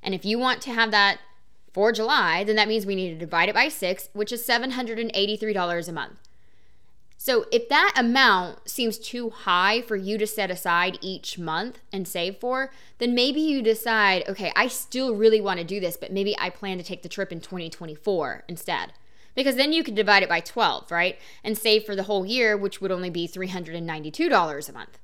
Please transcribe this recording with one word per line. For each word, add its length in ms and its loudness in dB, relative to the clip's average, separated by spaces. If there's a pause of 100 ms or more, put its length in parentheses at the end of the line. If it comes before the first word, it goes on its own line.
And 120 -4
if 100 -8
you 140 0
want 240 0
to 100 -8
have 200 0
that 260 4 (540)
for 200 4
July, 520 2
then 120 2
that 120 4
means 180 0
we 80 -2
need 160 -4
to 80 -10
divide 300 2
it 60 -2
by 140 4
six, 440 -4
which 200 -4
is 120 -8
seven 280 0
hundred 260 -6
and 160 -4
eighty-three 380 0
dollars 360 -2
a 40 -8
month. 280 -10 (1000)
So 300 2
if 180 2
that 280 4
amount 760 4
seems 260 -2
too 340 -8
high 520 2
for 140 -6
you 220 -4
to 80 0
set 260 -4
aside 480 0
each 360 -10
month 440 -6 (120)
and 140 -6
save 320 -4
for, 340 -2 (260)
then 140 0
maybe 280 2
you 200 0
decide, 680 4
"Okay, 260 -4
I 140 4
still 480 -4
really 240 8
wanna 240 -2
do 160 -4
this, 160 -4
but 160 -10
maybe 260 -2
I 100 -4
plan 300 -8
to 60 -10
take 180 -12
the 60 -12
trip 240 -6
in 80 -10
twenty 280 -10
twenty-four 800 -4
instead." 440 -6 (420)
Because 220 2
then 160 2
you 100 2
could 140 -4
divide 260 6
it 60 -2
by 120 2
twelve, 520 -2
right? 260 0 (240)
And 160 -4
save 260 4
for 120 -6
the 80 -2
whole 200 0
year, 320 2
which 240 -4
would 120 -2
only 180 -4
be 160 -4
three 220 -8
hundred 260 -8
and 120 -6
ninety-two 420 -4
dollars 400 2
a 40 -16
month 320 -16